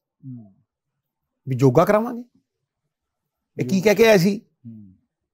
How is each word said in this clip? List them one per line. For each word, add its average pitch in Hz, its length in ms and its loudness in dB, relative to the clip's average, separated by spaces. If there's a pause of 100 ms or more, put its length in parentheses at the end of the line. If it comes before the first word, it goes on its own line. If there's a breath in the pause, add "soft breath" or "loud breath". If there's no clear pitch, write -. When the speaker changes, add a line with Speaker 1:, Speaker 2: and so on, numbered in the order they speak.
(260)
Speaker 1:
ਹੂੰ। 113 280 -20 (920)
Speaker 2:
ਵੀ 131 120 -6
ਯੋਗਾ 135 240 4
ਕਰਾਵਾਂਗੇ? 226 400 -4 (1300)
ਇਹ 123 100 -8
ਕੀ 190 80 -2
Speaker 1:
ਯੋਗਾ। 175 80 -4
Speaker 2:
ਕਹਿ 208 100 2
ਕੇ 226 140 4
ਆਏ 214 100 6
ਸੀ? 196 220 0 (260)
Speaker 1:
ਹੂੰ। 104 280 -20 (400)